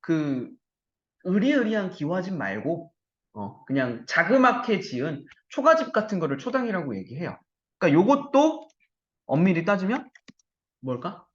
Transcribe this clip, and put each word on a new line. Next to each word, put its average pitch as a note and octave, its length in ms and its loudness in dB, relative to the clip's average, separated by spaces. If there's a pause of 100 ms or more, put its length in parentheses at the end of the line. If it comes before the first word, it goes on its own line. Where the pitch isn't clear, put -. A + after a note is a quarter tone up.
그 D3 480 -2 (760)
으리으리한 G#3+ 640 2
기와집 F3+ 440 -4
말고, A2 580 -6 (400)
어, G#2 320 -12
그냥 B2+ 420 -2
자그맣게 A#3+ 720 2
지은 C#3 460 -6 (240)
초가집 D4+ 420 2
같은 G#3 280 -2
거를 C#3+ 180 -2
초당이라고 G3 600 -4
얘기해요. B2 400 -10 (400)
그러니까 E3 220 6
요것도 C#4 720 2 (560)
엄밀히 E3 400 2
따지면 G3+ 440 -2 (720)
뭘까? B2+ 560 -8